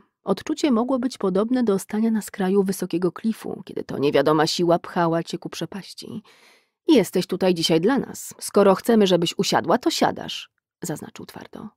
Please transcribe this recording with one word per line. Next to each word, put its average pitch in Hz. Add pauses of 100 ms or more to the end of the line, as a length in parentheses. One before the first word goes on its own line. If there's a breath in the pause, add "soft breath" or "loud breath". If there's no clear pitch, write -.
(240)
Odczucie 302
mogło 247
być 240
podobne 220
do 196
stania 220
na 214
skraju 196
wysokiego 185
klifu, -
kiedy -
to -
niewiadoma 151
siła 170
pchała 165
cię -
ku 170
przepaści. - (640 soft breath)
„Jesteś 190
tutaj 202
dzisiaj 165
dla 240
nas. -
Skoro 196
chcemy, 220
żebyś 175
usiadła, 180
to 320
siadasz”, - (320)
zaznaczył -
twardo. -